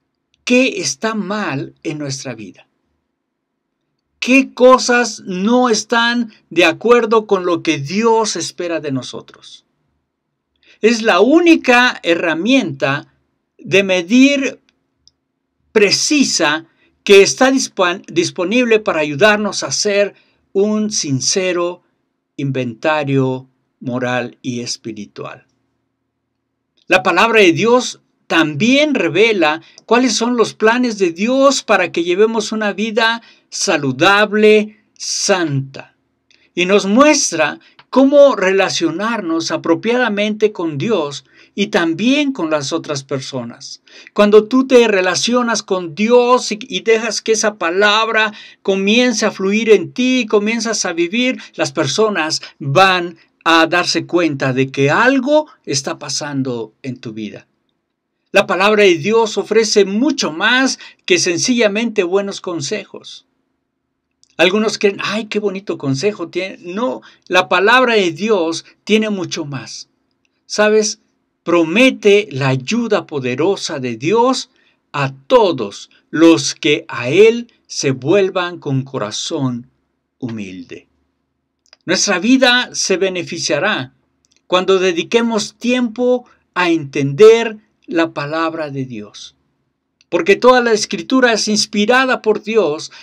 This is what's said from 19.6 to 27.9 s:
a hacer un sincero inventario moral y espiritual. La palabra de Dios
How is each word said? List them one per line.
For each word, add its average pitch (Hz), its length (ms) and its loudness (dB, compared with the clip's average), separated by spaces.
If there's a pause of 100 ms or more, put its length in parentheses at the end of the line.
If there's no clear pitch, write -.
a 160 40 -8
hacer 202 480 -2 (400)
un 214 360 0
sincero 175 920 -4 (540)
inventario 135 1120 -2 (340)
moral 123 600 -6
y 120 200 -6
espiritual. 101 840 -12 (1400)
La 185 160 -4
palabra 214 380 0
de 180 120 6
Dios 233 500 0 (240)